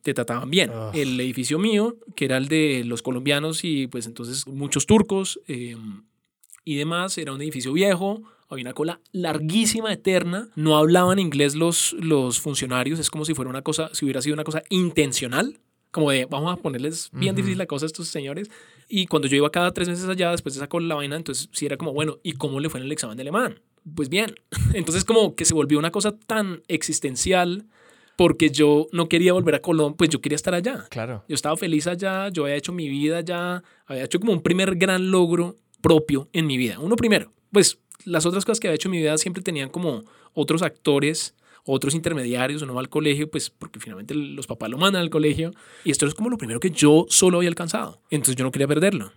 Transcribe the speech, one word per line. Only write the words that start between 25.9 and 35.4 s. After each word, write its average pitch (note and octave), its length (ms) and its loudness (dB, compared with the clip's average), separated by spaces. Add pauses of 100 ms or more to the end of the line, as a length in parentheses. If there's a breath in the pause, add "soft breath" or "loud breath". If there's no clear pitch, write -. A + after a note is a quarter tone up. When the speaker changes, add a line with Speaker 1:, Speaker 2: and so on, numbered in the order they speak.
Speaker 1:
cosa G#3 240 -2
tan G3+ 520 -4
existencial F3 1000 0 (500 soft breath)
porque D#3 340 6
yo D3 420 6
no E3+ 160 0
quería F3 260 6
volver E3+ 220 2
a - 60 -2
Colombia, D#3 360 2
pues E3 120 4
yo C3+ 100 0
quería D3 160 -2
estar F3+ 180 -2
allá. G#3+ 360 -4
Speaker 2:
Claro. A#2 380 -8
Speaker 1:
Yo D#3 60 -4
estaba D3+ 220 -2
feliz D#3+ 300 -2
allá, F#3+ 440 -4
yo E3 140 -4
había C#3+ 120 -2
hecho D3 160 -6
mi E3+ 160 -6
vida D3 300 0
allá, F3 440 -4 (240 soft breath)
había C3+ 180 -6
hecho F3 140 -2
como A3 140 2
un E3 100 2
primer F#3 340 2
gran F#3 340 2
logro F3 460 2 (260)